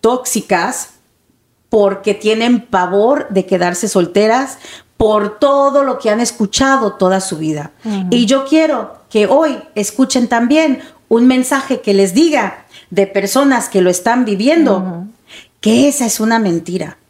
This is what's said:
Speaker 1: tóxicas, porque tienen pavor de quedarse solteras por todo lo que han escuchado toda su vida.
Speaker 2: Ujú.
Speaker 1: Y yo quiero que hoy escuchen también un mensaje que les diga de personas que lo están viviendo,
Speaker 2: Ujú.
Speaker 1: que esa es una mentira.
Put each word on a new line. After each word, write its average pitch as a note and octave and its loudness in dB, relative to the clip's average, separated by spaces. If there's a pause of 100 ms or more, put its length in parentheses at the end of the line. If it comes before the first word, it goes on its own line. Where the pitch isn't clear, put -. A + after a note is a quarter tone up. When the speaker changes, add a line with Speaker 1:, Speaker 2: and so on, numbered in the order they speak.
Speaker 1:
tóxicas, A3+ -2 (760)
porque G3+ 0
tienen A3+ 0
pavor G3+ 0
de F#3+ -2
quedarse F3 -2
solteras G#3+ 0 (400)
por G#3 0
todo C#4 2
lo B3+ -2
que A3+ -2
han G#3+ 0
escuchado A#3+ 0
toda F#3+ 0
su F#3 -8
vida. D#3 -6 (120)
Speaker 2:
Ujú. G3 -4
Speaker 1:
Y A#3+ 2
yo C4+ 0
quiero D4+ 0 (120)
que G#3 2
hoy C#4+ 2 (160)
escuchen B3 -2
también C4 2 (280)
un A#3 4
mensaje B3+ 0
que G#3 -2
les G3 2
diga C4+ 0 (240)
de F#3+ 0
personas A#3 0
que G3 0
lo F3+ 2
están A#3 0
viviendo, A#3 2
Speaker 2:
Ujú. F3+ -8 (540)
Speaker 1:
que A#3+ 4
esa B3+ -2
es - -4
una A3+ 0
mentira. F3 -4 (120)